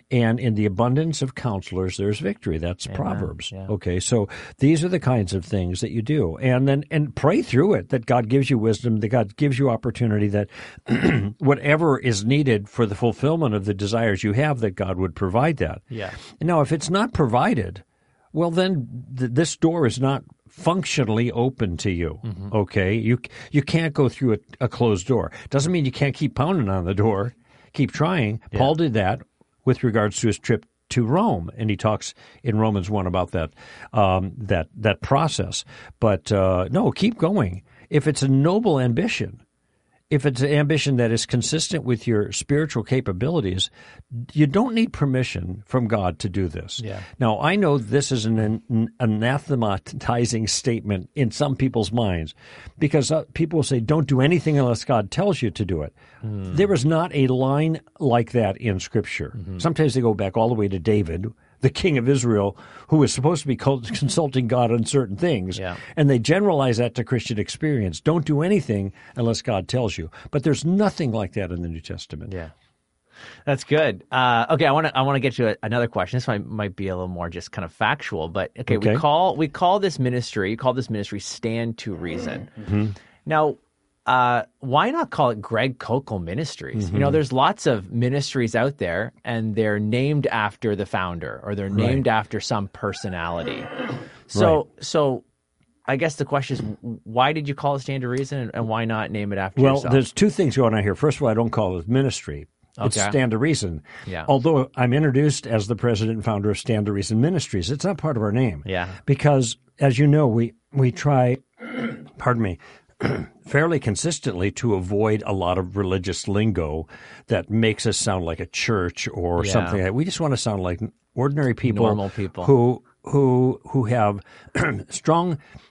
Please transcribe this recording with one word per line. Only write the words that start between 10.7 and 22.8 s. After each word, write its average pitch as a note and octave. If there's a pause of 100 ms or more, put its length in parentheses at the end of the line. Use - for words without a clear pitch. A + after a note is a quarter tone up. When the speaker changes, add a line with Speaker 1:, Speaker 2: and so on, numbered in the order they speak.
Speaker 1:
<clears throat> A#2+
whatever C#3+
is G#2+
needed B2
for A#2
the G2+
fulfillment C3
of G2+
the G#2
desires G#2
you G#2
have, C3+
that G#2+
God F#2
would F#2
provide A#2+
that. D#2+
Speaker 2:
Yeah. G#2 (300)
Speaker 1:
Now, D#3+
if C#3
it's D3+
not G3+
provided, A#2+ (500)
well, E3+
then E3 (100)
th-, B2+
this D3+
door E3
is A2+
not C3+ (240)
functionally B2
open A#2
to G2+
you, E2+
Speaker 2:
Mm-hmm. G2
Speaker 1:
okay? G2+